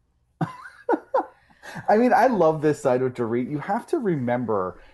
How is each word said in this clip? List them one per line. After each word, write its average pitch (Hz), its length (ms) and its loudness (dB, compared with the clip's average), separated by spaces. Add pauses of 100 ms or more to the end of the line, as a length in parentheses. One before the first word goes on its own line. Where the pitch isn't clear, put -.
(420)
<laughs> - 0 - (1500)
I 208 80 4
mean, 240 160 4
I 226 140 4
love 160 340 2
this 151 200 2
side 127 200 2
of 127 120 -2
Dorit. 120 360 -2
You 147 100 -6
have 214 280 -6
to 349 100 -2
remember 120 840 -2 (120)